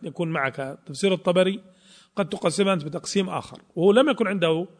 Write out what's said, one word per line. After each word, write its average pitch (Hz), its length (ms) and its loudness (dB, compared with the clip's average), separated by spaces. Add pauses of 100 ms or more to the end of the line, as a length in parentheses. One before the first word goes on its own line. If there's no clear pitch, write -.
يكون 165 260 -6
معك 139 580 -4
تفسير 185 280 -2
الطبري، 185 460 0 (560)
قد 196 120 -2
تقسمها 196 440 0
أنت 160 120 -2
بتقسيم 180 440 -4
آخر، 156 320 -10 (160)
وهو 180 160 6
لم 262 160 6
يكن 226 180 0
عنده، 170 400 0 (140)